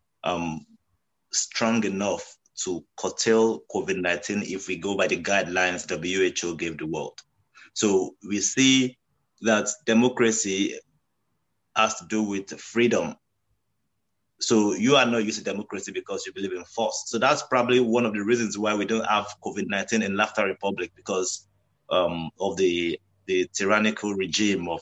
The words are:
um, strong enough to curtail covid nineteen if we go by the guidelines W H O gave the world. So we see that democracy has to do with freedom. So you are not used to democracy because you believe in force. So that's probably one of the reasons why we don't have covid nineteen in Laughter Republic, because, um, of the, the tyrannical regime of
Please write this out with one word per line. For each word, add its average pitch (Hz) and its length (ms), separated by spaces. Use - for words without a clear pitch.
um, 85 420
strong 113 520
enough 95 520
to 87 280
curtail 113 680
covid 95 260
nineteen 90 440
if 95 240
we 92 80
go 98 200
by 95 120
the 92 120
guidelines 90 680
W 90 340
H 90 220
O 85 100
gave 80 240
the 78 80
world. 78 340
So 95 420
we 101 120
see 131 580
that 104 280
democracy 113 920
has 110 220
to 87 100
do 110 160
with 101 260
freedom. 107 560
So 104 360
you 113 200
are 131 120
not 117 180
used 104 140
to 92 60
democracy 101 460
because 92 340
you 95 80
believe 95 200
in 90 120
force. - 420
So 117 120
that's 139 240
probably 123 380
one 120 260
of 107 80
the 104 80
reasons 110 340
why 104 200
we 104 80
don't 110 220
have 104 200
covid 95 220
nineteen 101 360
in 98 140
Laughter 104 300
Republic, 95 480
because, - 540
um, 85 480
of 95 180
the, 87 440
the 92 260
tyrannical 104 600
regime 95 540
of 82 140